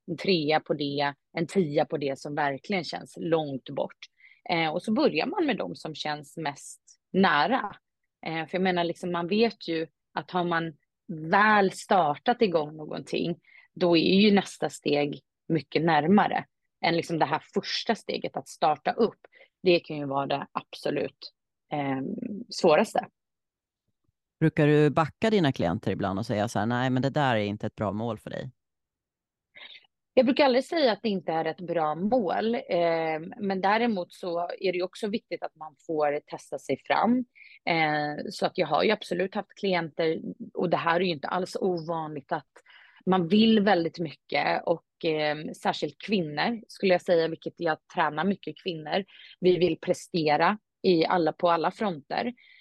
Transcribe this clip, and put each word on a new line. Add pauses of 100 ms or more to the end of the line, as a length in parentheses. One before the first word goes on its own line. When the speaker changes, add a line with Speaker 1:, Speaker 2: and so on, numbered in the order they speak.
(100)
Speaker 1:
en
trea
på
det, (220)
en
tia
på
det
som
verkligen
känns
långt
bort. (520)
Eh,
och
så
börjar
man
med
de
som
känns
mest (300)
nära. (500)
Eh,
för
jag
menar,
liksom,
man
vet
ju (280)
att
har
man (580)
väl
startat
igång
någonting, (380)
då
är
ju
nästa
steg (280)
mycket
närmare (400)
än
liksom
det
här (120)
första
steget
att
starta
upp. (420)
Det
kan
ju
vara
det
absolut, (400)
eh, (500)
svåraste. (1300)
Speaker 2:
Brukar
du
backa
dina
klienter
ibland
och
säga
så
här,
"Nej,
men
det
där
är
inte
ett
bra
mål
för
dig"? (1600)
Speaker 1:
Jag
brukar
aldrig
säga
att
det
inte
är
ett
bra
mål,
eh, (180)
men
däremot
så
är
det
ju
också
viktigt
att
man (100)
får
testa
sig
fram. (400)
Eh,
så
att
jag
har
ju
absolut
haft
klienter, (340)
och
det
här
är
ju
inte
alls
ovanligt,
att (560)
man
vill
väldigt
mycket
och,
eh, (100)
särskilt
kvinnor
skulle
jag
säga,
vilket
jag (160)
tränar
mycket
kvinnor. (360)
Vi
vill
prestera (240)
i
alla,
på
alla
fronter. (280)